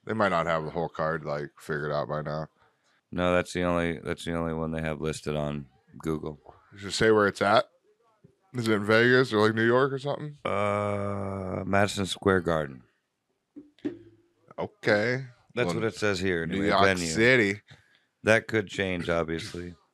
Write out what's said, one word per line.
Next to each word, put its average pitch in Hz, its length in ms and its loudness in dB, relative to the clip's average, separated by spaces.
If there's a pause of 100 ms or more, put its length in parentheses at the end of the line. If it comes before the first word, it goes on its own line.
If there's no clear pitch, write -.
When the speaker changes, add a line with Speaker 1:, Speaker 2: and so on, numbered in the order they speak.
Speaker 1:
They 110 80 -4
might 107 160 2
not 82 160 0
have 80 180 -2
the 73 60 -8
whole 80 180 -4
card, 80 360 -4
like, 73 260 -6 (100)
figured 76 320 -6
out 69 160 -4
by 76 140 -6
now. 76 240 -6 (680)
Speaker 2:
No, 90 200 0
that's 90 200 0
the 87 120 -2
only, 85 340 0
that's 80 260 -8
the 85 100 -4
only 82 200 -2
one 80 180 -4
they 80 100 -4
have 78 180 -4
listed 76 360 -4
on 73 300 -4 (320)
Google. 78 420 -6 (340)
Speaker 1:
Does 98 100 -16
it 92 80 -8
say 113 180 4
where 107 160 6
it's 95 160 -2
at? 107 220 4 (920)
Is 117 140 -2
it 110 40 4
in 104 120 0
Vegas 117 480 6
or, 107 120 4
like, 110 100 4
New 113 120 2
York 131 260 4
or 135 60 -6
something? 147 460 -8
Speaker 2:
Uh, 101 1200 -2
Madison 98 400 2
Square 95 360 2
Garden. 76 400 -2 (1800)
Speaker 1:
Okay. 113 680 0 (300)
Speaker 2:
That's 120 140 0
Speaker 1:
Well, 87 80 -2
Speaker 2:
what 110 80 -2
it 107 100 -2
says 101 260 0
here, 87 260 0
Speaker 1:
New 90 80 -4
Speaker 2:
anyway, 80 140 0
Speaker 1:
York 95 160 4
Speaker 2:
venue. 92 220 2
Speaker 1:
City. 107 540 4 (640)
Speaker 2:
That 110 260 4
could 104 200 0
change, 90 400 -4
obviously. 85 680 -4 (200)